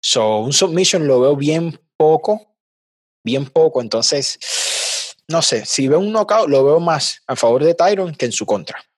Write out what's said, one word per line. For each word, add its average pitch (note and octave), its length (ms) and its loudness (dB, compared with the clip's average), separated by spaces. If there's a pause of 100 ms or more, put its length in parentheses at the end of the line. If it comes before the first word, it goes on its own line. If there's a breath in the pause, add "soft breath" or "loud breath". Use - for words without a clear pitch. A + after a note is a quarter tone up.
So, A2 340 0
un A#2+ 140 -4
submission F3 540 0
lo C3 140 4
veo C#3 160 4
bien D#3 440 -2 (160)
poco, D#3+ 600 0 (680)
bien C3 220 -2
poco. D#3 340 2
Entonces, C#3 600 -4 (880 loud breath)
no E3 100 0
sé, A#2 260 -2
si C3+ 200 -2
veo D3+ 140 4
un G#3 120 -2
knockout, G#3+ 360 0
lo C3+ 160 4
veo D3+ 160 4
más E3 480 -2
a C3 80 -4
favor A#2+ 260 2
de E3 120 4
Tyron F3+ 420 0
que B2+ 100 -4
en A#2 60 -4
su - 120 -6
contra. G2+ 400 -6 (140)